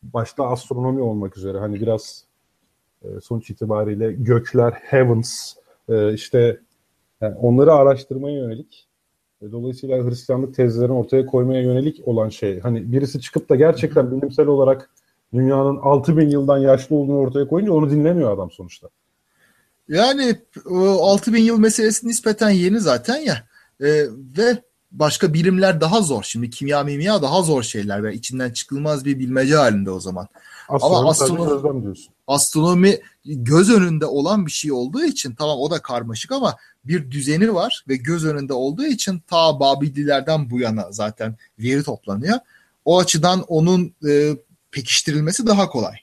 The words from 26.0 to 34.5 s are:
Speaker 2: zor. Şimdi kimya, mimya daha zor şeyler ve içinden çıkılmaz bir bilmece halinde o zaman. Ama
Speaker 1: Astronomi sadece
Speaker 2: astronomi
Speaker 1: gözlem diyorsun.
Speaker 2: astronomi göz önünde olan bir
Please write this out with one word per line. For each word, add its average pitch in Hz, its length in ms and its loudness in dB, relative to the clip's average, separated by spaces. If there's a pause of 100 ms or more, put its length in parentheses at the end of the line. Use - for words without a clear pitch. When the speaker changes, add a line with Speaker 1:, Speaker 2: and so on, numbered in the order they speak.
Speaker 2:
zor. 139 220 -2
Şimdi 117 280 -8
kimya, 143 340 -4
mimya 156 380 -2
daha 151 200 0
zor 151 200 0
şeyler 104 420 -6
ve 107 100 -6
içinden 123 360 -8
çıkılmaz 143 540 -6
bir 139 140 -2
bilmece 131 360 0
halinde 107 360 2
o 92 100 -8
zaman. 92 280 -10 (400)
Ama 139 160 -4
Speaker 1:
Astronomi 156 300 4
sadece 156 200 0
Speaker 2:
astronomi 165 160 -2 (120)
Speaker 1:
gözlem 135 200 -4
diyorsun. 98 320 -12 (120)
Speaker 2:
astronomi 175 720 2 (260)
göz 147 460 2
önünde 175 360 4
olan 156 400 0
bir 139 40 -6